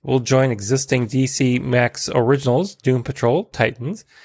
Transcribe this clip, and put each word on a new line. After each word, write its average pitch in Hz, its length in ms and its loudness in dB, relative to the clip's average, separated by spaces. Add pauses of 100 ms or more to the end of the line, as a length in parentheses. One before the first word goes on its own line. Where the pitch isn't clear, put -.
It 131 60 -8
will 131 100 2
join 131 300 2
existing 123 560 -2
D 131 200 0
C 127 320 0
Max 123 560 -2
originals, 139 600 2
Doom 127 280 0
Patrol, 135 420 0
Titans, 123 600 -4 (200)